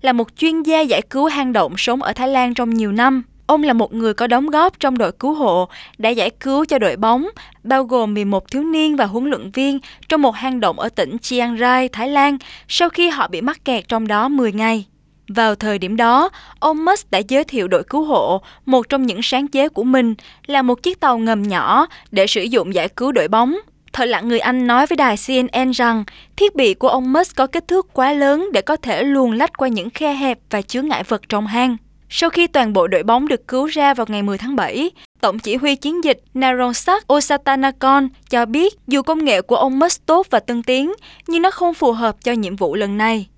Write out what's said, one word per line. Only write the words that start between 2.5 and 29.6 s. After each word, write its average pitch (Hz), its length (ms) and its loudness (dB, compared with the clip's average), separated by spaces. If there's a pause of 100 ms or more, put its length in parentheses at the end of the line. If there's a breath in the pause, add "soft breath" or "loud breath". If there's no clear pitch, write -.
trong 240 160 -2
nhiều 220 220 0
năm. 247 320 2 (240)
Ông 294 160 2
là 277 100 2
một 226 200 0
người 226 200 -2
có 233 140 -2
đóng 262 220 2
góp 320 300 2
trong 262 180 0
đội 196 140 0
cứu 285 220 -4
hộ, 185 360 0 (280 loud breath)
đã 220 120 0
giải 226 200 0
cứu 269 360 -2
cho 285 140 0
đội 185 160 0
bóng, 233 320 0 (360 loud breath)
bao 269 200 0
gồm 226 300 -2
mười 208 120 -2
một 196 260 -2
thiếu 277 120 -4
niên 311 320 0
và 247 100 2
huấn 226 200 -4
luyện 220 260 -6
viên 277 280 -2 (300 loud breath)
trong 311 120 2
một 233 140 2
hang 254 240 -6
động 196 200 -2
ở 220 100 -4
tỉnh 185 280 -4
Chiang 240 400 -4
Rai, 254 320 2
Thái 247 200 -6
Lan, 285 280 2 (300 loud breath)
sau 339 220 0
khi 349 200 0
họ 277 180 -2
bị 175 140 -6
mắc 285 240 -4
kẹt 233 220 -2
trong 226 200 -2
đó 208 220 0
mười 254 220 0
ngày. 220 340 -2 (420)
Vào 214 280 0
thời 208 240 -4
điểm 190 180 -4
đó, 247 320 4 (300 loud breath)
ông 311 260 0
Musk 392 260 0
đã 190 160 2
giới 277 160 2
thiệu 214 240 -4
đội 185 160 2
cứu 302 200 -2
hộ, 190 380 0 (240 loud breath)
một 262 240 2
trong 269 160 0
những 202 180 -2
sáng 269 240 -2
chế 277 220 0
của 226 140 -4
mình, 254 300 2 (320 loud breath)
là 277 160 0
một 247 220 0
chiếc 359 160 -4
tàu 254 180 2
ngầm 226 260 0
nhỏ 196 440 2 (240 loud breath)
để 190 160 2
sử 208 140 -2
dụng 185 320 0
giải 175 160 -2
cứu 254 220 -4
đội 180 160 0
bóng. 240 280 2 (380)
Thợ 254 120 -2
lặn 220 220 -2
người 233 120 0
Anh 247 280 0
nói 254 200 4
với 339 80 -2
đài 254 220 2
C - 120 -6
N 254 360 0
N 254 60 0
rằng 233 320 0 (320 loud breath)
thiết 403 200 0
bị 226 180 2
của 254 160 0
ông 254 240 0
Musk 349 220 0
có 269 120 2
kích 330 200 -6
thước 370 260 -2
quá 269 200 2
lớn 294 400 2
để 196 80 2
có 302 140 -2
thể 220 280 -4
luồn 262 340 2
lách 311 200 -2
qua 262 100 -2